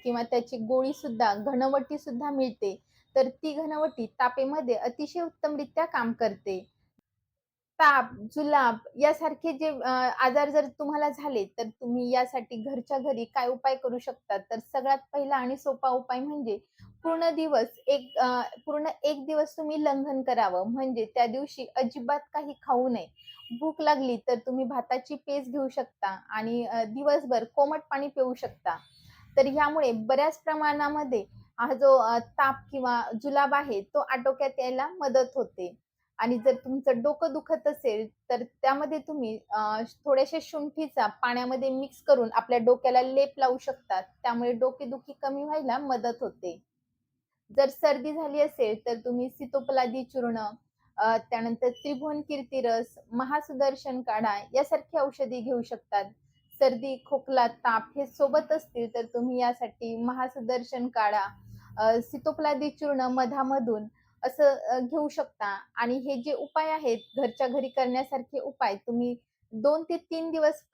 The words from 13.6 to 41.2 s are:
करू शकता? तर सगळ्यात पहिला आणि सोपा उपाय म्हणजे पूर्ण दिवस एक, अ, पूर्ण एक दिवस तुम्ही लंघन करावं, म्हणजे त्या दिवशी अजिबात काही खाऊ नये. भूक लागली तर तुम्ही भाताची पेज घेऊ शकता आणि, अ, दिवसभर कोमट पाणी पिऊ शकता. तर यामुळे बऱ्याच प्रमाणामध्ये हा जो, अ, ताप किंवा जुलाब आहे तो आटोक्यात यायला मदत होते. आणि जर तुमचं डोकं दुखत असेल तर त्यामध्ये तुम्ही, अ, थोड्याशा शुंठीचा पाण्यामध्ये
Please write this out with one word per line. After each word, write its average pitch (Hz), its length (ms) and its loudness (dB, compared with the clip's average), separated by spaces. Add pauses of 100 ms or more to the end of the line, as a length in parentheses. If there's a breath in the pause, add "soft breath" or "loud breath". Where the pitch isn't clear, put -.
करू 254 220 -4
शकता? - 400 -6
तर 226 220 -8 (140)
सगळ्यात 269 260 0 (140)
पहिला 285 220 0
आणि 254 220 -4
सोपा 269 320 -2
उपाय 254 300 -2
म्हणजे 269 380 -6 (460 soft breath)
पूर्ण 330 260 0
दिवस 294 580 0
एक, 262 300 0
अ, 247 240 2 (240)
पूर्ण 302 220 -2 (160)
एक 285 220 -2
दिवस 302 320 -2
तुम्ही 302 260 -2
लंघन 277 380 0
करावं, 220 500 2
म्हणजे 254 340 -2
त्या 240 200 2
दिवशी 262 500 -6
अजिबात 262 440 -2 (140)
काही 294 200 -6
खाऊ 254 360 0
नये. 208 400 -6 (300 loud breath)
भूक 311 220 -4
लागली 269 360 2
तर 247 180 0
तुम्ही 254 300 -4
भाताची 262 500 -4
पेज 277 360 -6
घेऊ 269 180 -2
शकता - 380 -6 (220)
आणि, 226 360 -4
अ, 226 180 -2
दिवसभर 254 600 2
कोमट 285 360 2 (100)
पाणी 277 180 -2
पिऊ 254 260 0
शकता. - 440 -6 (600 soft breath)
तर 269 80 8
यामुळे 294 460 2
बऱ्याच 269 480 2
प्रमाणामध्ये 294 840 0 (340 soft breath)
हा 247 140 0
जो, 269 240 8
अ, 233 200 2
ताप 269 380 2 (160)
किंवा 247 320 0 (200)
जुलाब 277 300 2
आहे 285 280 0
तो - 180 -2
आटोक्यात 262 500 0 (100)
यायला 262 280 -2
मदत 262 480 2
होते. 190 400 -6 (420)
आणि 240 200 2
जर 262 160 4
तुमचं 254 480 0
डोकं 294 320 0
दुखत 311 340 -2
असेल 220 400 -2 (220)
तर 240 140 0
त्यामध्ये 277 540 -2
तुम्ही, 247 420 -6 (100)
अ, 214 320 -2 (240)
थोड्याशा 285 360 4
शुंठीचा 294 680 -2
पाण्यामध्ये 247 600 -2